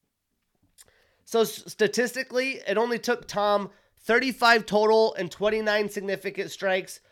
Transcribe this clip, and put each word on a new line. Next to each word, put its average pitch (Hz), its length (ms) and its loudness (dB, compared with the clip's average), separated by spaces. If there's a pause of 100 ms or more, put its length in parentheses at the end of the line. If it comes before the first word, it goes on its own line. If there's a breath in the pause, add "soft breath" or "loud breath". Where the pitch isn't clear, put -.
(1200)
So 226 180 0
s-, 214 260 -2
statistically, 240 1000 -2
it 196 100 0
only 233 220 0
took 240 280 -4
Tom 202 420 0 (300 soft breath)
thirty-five 233 640 2
total 220 480 4
and 180 180 -6
twenty-nine 214 560 0
significant 196 640 -6
strikes 190 480 -4 (120)